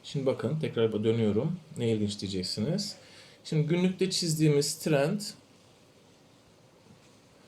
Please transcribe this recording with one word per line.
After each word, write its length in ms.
Şimdi 240
bakın 340
tekrar 440
dönüyorum. 520
Ne 140
ilginç 300
diyeceksiniz. 760
Şimdi 220
günlükte 440
çizdiğimiz 640
trend, 460